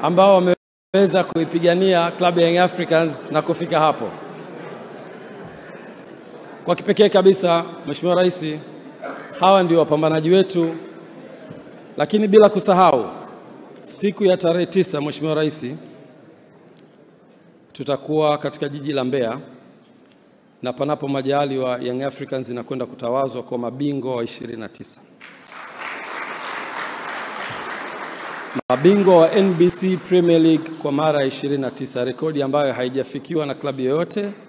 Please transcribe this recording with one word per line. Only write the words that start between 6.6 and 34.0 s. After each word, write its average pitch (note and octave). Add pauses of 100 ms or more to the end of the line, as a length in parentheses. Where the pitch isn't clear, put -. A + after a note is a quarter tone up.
Kwa F3
kipekee G3+
kabisa, F#3 (240)
Mheshimiwa E3+
Rais, F3+ (920)
hawa F#3+
ndio E3+
wapambanaji D#3
wetu, F3+ (1300)
lakini G#3
bila G#3
kusahau, F3+ (680)
siku G3+
ya F3+
tarehe E3+
tisa, E3+
Mheshimiwa D3+
Rais, D3+ (2000)
tutakuwa D3
katika D3
jiji C#3+
la C3+
Mbeya, B2+ (1200)
na B2+
panapo D3
majaliwa, C3+
Young B2
Africans C3
inakwenda B2
kutawazwa B2
kwa B2+
mabingwa C3
wa A#2
ishirini A2+
na G#2
tisa. - (3750)
Mabingwa F3+
wa E3
N G3
B F3
C F#3 (120)
Premier E3+
League D#3+ (120)
kwa D3+
mara D3
ya C3+
ishirini C#3
na B2
tisa, B2
rekodi C#3+
ambayo C3+
haijafikiwa C3+
na C#3
klabu C3+
yoyote. E3 (200)